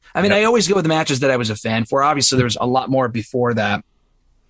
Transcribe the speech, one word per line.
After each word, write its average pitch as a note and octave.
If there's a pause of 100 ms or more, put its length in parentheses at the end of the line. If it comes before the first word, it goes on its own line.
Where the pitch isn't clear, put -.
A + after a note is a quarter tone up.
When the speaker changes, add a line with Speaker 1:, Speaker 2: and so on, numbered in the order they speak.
(140)
Speaker 1:
I E3+
mean, G3+
Speaker 2:
Yep. G3+
Speaker 1:
I G#3+
always A3+
go G3
with F3
the D#3+
matches D#3
that C#3
I C3
was A#2
a G#2+
fan A2+
for. C3+
Obviously, C#3+
there B2+
was A2
a A#2+
lot B2
more C3
before A#2+
that G#2+ (640)